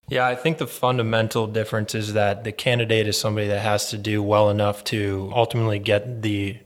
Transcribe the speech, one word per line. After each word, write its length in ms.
Yeah, 160
I 80
think 240
the 80
fundamental 800
difference 480
is 200
that 300
the 80
candidate 560
is 80
somebody 340
that 100
has 320
to 80
do 240
well 260
enough 360
to 500
ultimately 420
get 460
the 420